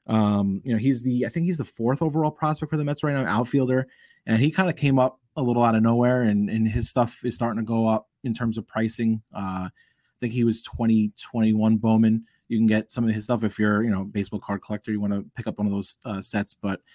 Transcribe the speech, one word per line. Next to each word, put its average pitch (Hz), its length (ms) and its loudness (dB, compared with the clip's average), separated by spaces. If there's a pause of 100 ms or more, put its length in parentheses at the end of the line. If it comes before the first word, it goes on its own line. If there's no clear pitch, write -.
Um, 104 580 2
you 127 80 -2
know, 110 60 0
he's 120 240 0
the, 123 240 0
I - 20 -6
think 170 180 -2
he's 175 120 -2
the 143 60 -4
fourth 123 380 -2
overall 156 280 0
prospect 151 400 -2
for 160 60 -2
the 151 80 -2
Mets 147 200 -2
right 147 100 0
now, 135 100 -2
outfielder. 127 600 0 (400)
And 113 140 2
he 143 100 4
kinda 180 220 0
came 139 260 2
up 127 220 0 (160)
a 151 60 -4
little 120 220 2
out 117 100 4
of 110 80 4
nowhere, 120 400 4
and, 104 280 2
and 110 180 0
his 113 200 0
stuff - 360 0
is 120 100 -2
starting 117 260 -4
to 110 60 -6
go 113 220 0
up 110 200 -2 (160)
in 117 100 -2
terms 113 240 -4
of 107 80 -8
pricing. 110 560 -2 (120)
Uh, 92 340 -6
I - 20 -14 (500)
think 117 120 -4
he 123 120 0
was 113 180 0
twenty 110 580 0
twenty-one 110 580 2
Bowman. 110 480 2 (220)
You 117 100 -2
can 113 80 4
get 107 240 2
some 120 180 -2
of 110 60 0
his 104 100 -4
stuff 113 200 0
if 101 140 -2
you're, 107 240 2
you 117 80 0
know, 95 120 -2
a - 20 -8
baseball 101 360 -6
card 101 220 -6
collector, 110 300 -8
you 104 80 -2
wanna 101 220 -2 (120)
pick - 120 -12
up 107 120 -6
one 104 80 -2
of 101 60 -2
those, 98 320 -4
uh, 98 160 -6
sets. 101 340 -2
But 98 280 -6 (120)